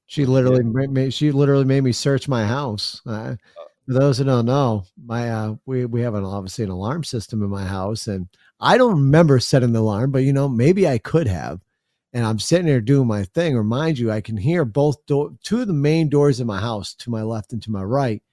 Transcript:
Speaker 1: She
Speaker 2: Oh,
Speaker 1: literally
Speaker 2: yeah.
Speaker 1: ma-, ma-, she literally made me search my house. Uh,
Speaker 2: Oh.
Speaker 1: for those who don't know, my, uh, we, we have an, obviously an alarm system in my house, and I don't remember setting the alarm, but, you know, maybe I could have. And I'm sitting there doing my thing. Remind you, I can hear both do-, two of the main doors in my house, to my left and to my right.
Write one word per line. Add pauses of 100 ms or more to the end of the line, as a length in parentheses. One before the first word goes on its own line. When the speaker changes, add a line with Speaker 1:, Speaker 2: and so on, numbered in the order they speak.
Speaker 1:
She
Speaker 2:
Oh,
Speaker 1:
literally
Speaker 2:
yeah.
Speaker 1:
ma-,
ma-,
she
literally
made
me
search
my
house.
Uh, (220)
Speaker 2:
Oh. (200)
Speaker 1:
for
those
who
don't
know, (200)
my,
uh, (120)
we,
we
have
an,
obviously
an
alarm
system
in
my
house,
and (320)
I
don't
remember
setting
the
alarm,
but,
you
know,
maybe
I
could
have. (540)
And
I'm
sitting
there
doing
my
thing.
Remind
you,
I
can
hear
both
do-,
two
of
the
main
doors
in
my
house,
to
my
left
and
to
my
right. (100)